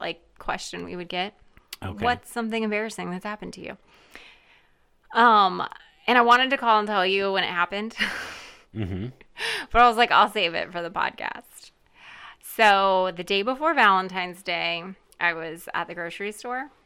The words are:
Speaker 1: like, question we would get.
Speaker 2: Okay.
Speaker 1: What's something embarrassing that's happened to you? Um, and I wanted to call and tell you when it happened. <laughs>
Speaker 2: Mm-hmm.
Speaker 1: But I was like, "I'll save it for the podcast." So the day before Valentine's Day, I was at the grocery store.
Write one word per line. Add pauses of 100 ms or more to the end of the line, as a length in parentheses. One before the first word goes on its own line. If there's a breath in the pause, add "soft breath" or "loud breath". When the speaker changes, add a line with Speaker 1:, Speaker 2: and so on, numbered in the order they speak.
Speaker 1:
like, (200)
question
we
would
get. (520)
Speaker 2:
Okay.
Speaker 1:
What's
something
embarrassing
that's
happened
to
you? (1400 soft breath)
Um, (420)
and
I
wanted
to
call
and
tell
you
when
it
happened.
<laughs> (680 loud breath)
Speaker 2:
Mm-hmm. (640 loud breath)
Speaker 1:
But
I
was
like,
"I'll
save
it
for
the
podcast." (720 loud breath)
So
the
day
before
Valentine's
Day, (360)
I
was
at
the
grocery
store. (160)